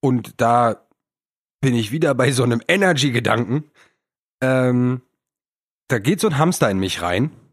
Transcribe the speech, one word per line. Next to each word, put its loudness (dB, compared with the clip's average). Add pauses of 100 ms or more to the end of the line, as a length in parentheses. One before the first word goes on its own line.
und -2
da 2 (720)
bin 2
ich -2
wieder 0
bei 2
so 0
einem 0
Energy-Gedanken, 0 (760)
ähm, 0 (840)
da 0
geht 0
so 0
ein -2
Hamster 2
in -2
mich -4
rein -2 (220)